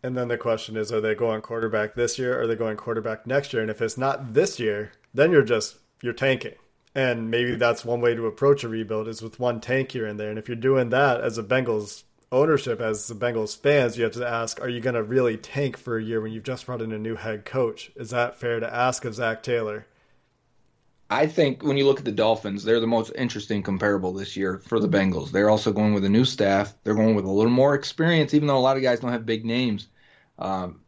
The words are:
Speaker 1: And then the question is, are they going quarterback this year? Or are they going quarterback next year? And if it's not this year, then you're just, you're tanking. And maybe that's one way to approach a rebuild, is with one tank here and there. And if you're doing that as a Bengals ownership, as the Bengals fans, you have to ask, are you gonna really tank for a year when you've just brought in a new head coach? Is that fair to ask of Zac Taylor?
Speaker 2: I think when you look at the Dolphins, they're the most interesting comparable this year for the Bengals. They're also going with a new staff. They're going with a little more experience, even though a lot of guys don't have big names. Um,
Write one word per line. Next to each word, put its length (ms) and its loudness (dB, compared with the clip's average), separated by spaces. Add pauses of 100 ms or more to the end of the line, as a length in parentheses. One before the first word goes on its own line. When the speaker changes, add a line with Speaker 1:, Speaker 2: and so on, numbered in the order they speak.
Speaker 1:
And 120 -6
then 120 -2
the 100 -2
question 380 -2
is, 160 -4
are 100 0
they 140 0
going 260 -2
quarterback 540 -2
this 240 -2
year? 180 0
Or 40 -2
are 60 0
they 80 0
going 220 -4
quarterback 480 -6
next 280 -2
year? 100 0
And 80 -4
if 100 -4
it's 160 -2
not 360 -2
this 260 2
year, 320 -2 (220)
then 180 4
you're 100 8
just, 360 0 (240)
you're 120 -4
tanking. 420 -2 (380)
And 380 0
maybe 240 0
that's 280 2
one 180 -2
way 120 4
to 140 -2
approach 360 4
a 60 -6
rebuild, 380 -4
is 160 -10
with 160 -14
one 220 0
tank 300 -2
here 140 -4
and 140 -8
there. 100 -6
And 80 -8
if 100 -12
you're 80 -6
doing 340 2
that 320 2
as 180 -4
a 40 -6
Bengals 600 -2 (280)
ownership, 480 2
as 280 -4
the 80 -10
Bengals 440 -2
fans, 380 2
you 60 0
have 100 0
to 140 -6
ask, 340 -4
are 80 -6
you 100 -6
gonna 220 -2
really 340 2
tank 420 -4
for 200 -6
a 60 -4
year 180 -2
when 100 -8
you've 120 -12
just 240 -8
brought 160 -6
in 80 -6
a 80 -6
new 160 -4
head 300 -8
coach? 500 -4
Is 160 -12
that 240 -2
fair 240 -4
to 120 -6
ask 340 0
of 100 -6
Zac 260 -2
Taylor? 460 -4 (1200)
Speaker 2:
I 160 2
think 380 0
when 140 2
you 80 4
look 140 4
at 60 -10
the 60 -2
Dolphins, 520 0
they're 160 4
the 80 0
most 280 0
interesting 480 -4
comparable 500 0
this 220 -10
year 240 -4
for 200 -2
the 80 0
Bengals. 440 0
They're 180 4
also 220 2
going 220 2
with 120 2
a 40 2
new 160 4
staff. 580 0
They're 100 0
going 220 4
with 100 0
a 60 -2
little 200 4
more 220 6
experience, 600 2
even 140 4
though 100 4
a 20 4
lot 180 4
of 60 0
guys 160 2
don't 120 -4
have 140 -4
big 200 -2
names. 420 -2 (520)
Um, 480 -6